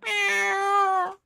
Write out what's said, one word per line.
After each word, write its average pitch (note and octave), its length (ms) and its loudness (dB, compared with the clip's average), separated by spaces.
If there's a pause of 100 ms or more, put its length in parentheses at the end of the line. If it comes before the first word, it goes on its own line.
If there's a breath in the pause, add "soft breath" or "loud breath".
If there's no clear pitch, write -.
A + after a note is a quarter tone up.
meow. G4 1200 0